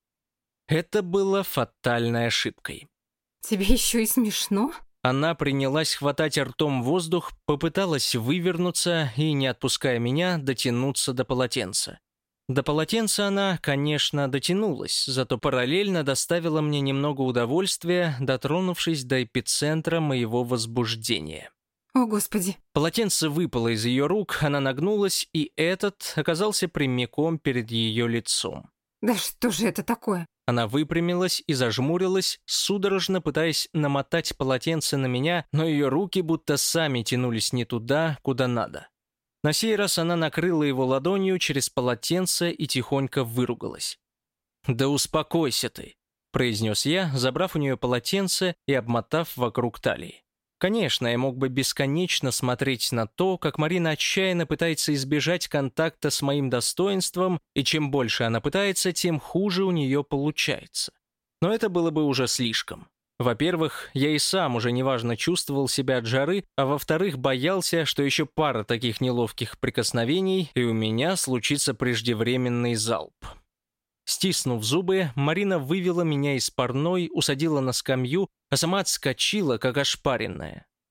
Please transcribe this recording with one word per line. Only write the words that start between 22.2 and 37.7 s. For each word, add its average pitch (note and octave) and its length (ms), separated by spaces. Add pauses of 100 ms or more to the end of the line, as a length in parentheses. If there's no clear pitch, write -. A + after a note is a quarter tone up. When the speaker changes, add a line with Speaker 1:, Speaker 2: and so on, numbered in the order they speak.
Speaker 1:
Полотенце D#3+ 560
выпало C#3 400
из A2 160
ее B2+ 220
рук, F#3+ 360
она C#3+ 180
нагнулась, F3+ 720
и D#3 240
этот F#3 600
оказался F3+ 520
прямиком D3 680
перед A#2+ 320
ее A2+ 360
лицом. - 640 (300)
Speaker 2:
Да A#3 160
что - 340
же F#3 160
это F#3+ 160
такое? F#3+ 440 (240)
Speaker 1:
Она A#2 160
выпрямилась E3+ 800
и D3+ 80
зажмурилась, D#3 880
судорожно F#3+ 760
пытаясь D#3 520
намотать D3 640
полотенце C#3 600
на C3+ 100
меня, C#3+ 460
но D#3 120
ее D3 240
руки F3+ 340
будто D#3+ 340
сами C#3 480
тянулись B2 480
не B2 120
туда, C3+ 580